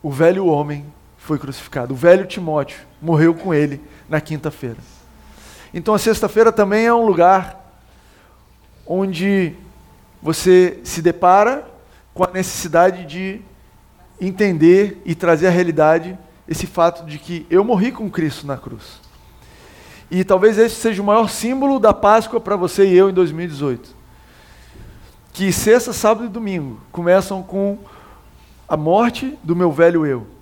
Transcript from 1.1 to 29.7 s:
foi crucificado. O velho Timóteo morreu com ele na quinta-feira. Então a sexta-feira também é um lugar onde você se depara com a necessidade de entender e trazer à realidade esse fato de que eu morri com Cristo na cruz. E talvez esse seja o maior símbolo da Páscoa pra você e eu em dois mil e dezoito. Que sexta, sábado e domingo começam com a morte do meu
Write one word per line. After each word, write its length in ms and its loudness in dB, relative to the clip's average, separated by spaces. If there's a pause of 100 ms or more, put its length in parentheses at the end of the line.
foi 200 -8
crucificado. 560 -10
O 40 -8
velho 280 6
Timóteo 520 -6 (240)
morreu 340 2
com 180 -6
ele 280 -2 (260)
na 140 -4
quinta-feira. 560 -10 (960)
Então 200 -2
a 60 2
sexta-feira 540 0
também 320 0
é 80 2
um 120 0
lugar 640 0 (1160)
onde 680 -2 (640)
você 640 2
se 160 -10
depara 680 2 (460)
com 100 -4
a 80 -4
necessidade 760 -2
de 360 -10 (800)
entender 840 2
e 120 -6
trazer 320 2
à 20 6
realidade 680 2 (300)
esse 180 -8
fato 400 -2
de 140 -14
que 300 -12
eu 140 4
morri 280 0
com 180 -10
Cristo 380 -6
na 80 -8
cruz. 460 -18 (1080)
E 140 -2
talvez 340 4
esse 180 2
seja 260 -4
o 40 -4
maior 240 2
símbolo 480 -2
da 160 4
Páscoa 460 0
pra 160 -4
você 300 0
e 100 2
eu 140 6
em 40 -4
dois 180 0
mil 120 -10
e 60 -8
dezoito. 520 -8 (1300)
Que 200 -4
sexta, 400 0
sábado 340 -2
e 40 -10
domingo 500 -8 (120)
começam 500 0
com 380 -6 (920)
a 80 -2
morte 640 -2
do 140 -4
meu 160 0